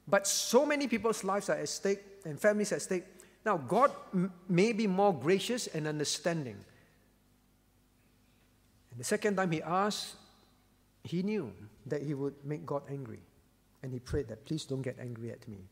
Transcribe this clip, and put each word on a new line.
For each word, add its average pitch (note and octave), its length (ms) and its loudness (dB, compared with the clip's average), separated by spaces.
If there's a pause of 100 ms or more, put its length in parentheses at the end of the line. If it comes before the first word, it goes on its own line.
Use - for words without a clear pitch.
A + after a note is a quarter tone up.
But G3 200 4
so - 400 4
many C#4+ 200 0
people's A3 360 0
lives G3 260 -2
are D#3 60 2
at D3+ 140 -4
stake G3 340 -2 (220)
and D3+ 140 -8
families G#3 340 4
at D3+ 100 -2
stake. F#3 220 -2 (380)
Now, G#3 140 2
God F#3 340 4 (220)
m-, F#3 180 2 (180)
may G3 240 6
be G#3+ 120 2
more G3 320 4
gracious F#3+ 500 0
and D#3 200 -4
understanding. D3 680 -2 (2250)
And A#2+ 80 -14
the A#2+ 60 -8
second G#3 320 2
time F#3 140 2
he D#3+ 100 0
asked, F#3+ 540 0 (880)
he F3 200 -2
knew F#3 300 -2 (320)
that D3 160 -2
he C#3+ 120 -4
would C#3 200 -4 (100)
make D3+ 220 -6
God C#3+ 240 -4
angry. B2 320 -10 (600)
And C3 120 -8
he B2 60 -6
prayed C#3 280 -4
that, A2+ 160 -12
"Please D#3 220 -6
don't C3+ 160 -4
get B2 180 -6
angry A#2 320 -8
at - 160 -16
me." G2+ 120 -14 (120)